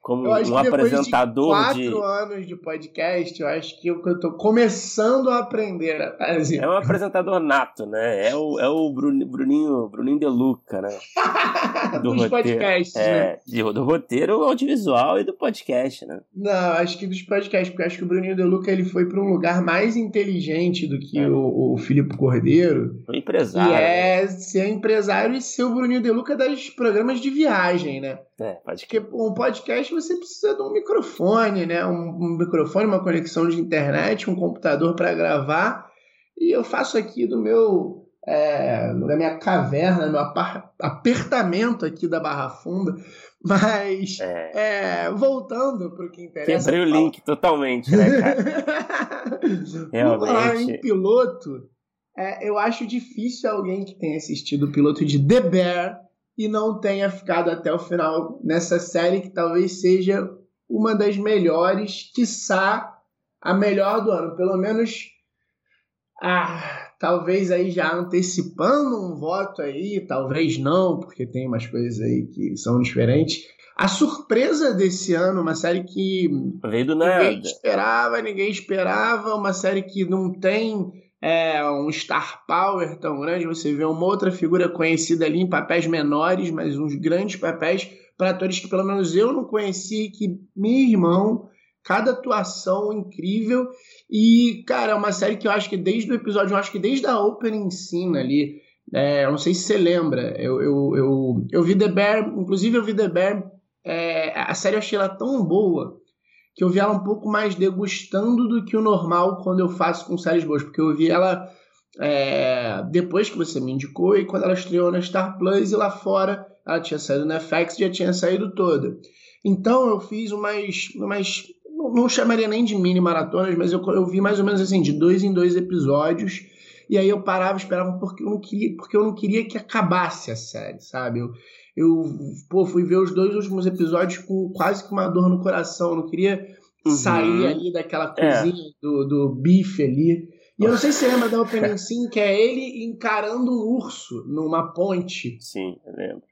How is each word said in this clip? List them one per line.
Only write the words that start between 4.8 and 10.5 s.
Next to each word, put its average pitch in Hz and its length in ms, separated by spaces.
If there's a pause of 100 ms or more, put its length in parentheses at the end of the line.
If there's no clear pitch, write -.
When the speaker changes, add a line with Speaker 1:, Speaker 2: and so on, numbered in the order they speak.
Speaker 2:
a 240 80
aprender 185 640
a - 160
fazer. 160 400
Speaker 1:
É 139 100
um 175 80
apresentador 185 640
nato, 135 460
né? 107 420
É 135 80
o, 151 240
é 127 80
o 156 240
Bruni-, 139 320
Bruninho, 131 640
Bruninho 120 300
De 147 80
Luca, 123 560